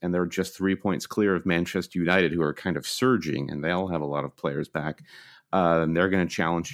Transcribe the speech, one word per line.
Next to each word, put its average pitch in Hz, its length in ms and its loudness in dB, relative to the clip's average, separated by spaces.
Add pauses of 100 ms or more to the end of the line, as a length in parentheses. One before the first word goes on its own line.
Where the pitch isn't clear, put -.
and 90 100 -2
they're 90 140 2
just 90 280 -4
three 95 220 0
points 95 300 -2
clear 104 280 2
of 87 120 -2
Manchester 87 520 0
United, 87 340 2
who 85 100 0
are 76 100 0
kind 82 240 -4
of 69 100 -6
surging, 80 640 0
and 73 140 -6
they 82 60 0
all 92 180 -2
have 85 140 -2
a 73 40 -4
lot 71 200 -4
of - 100 -12
players 73 320 -4
back. 76 340 -6 (480)
Uh, 85 320 4
and 82 140 2
they're 92 140 4
gonna 92 160 2
challenge 85 480 -2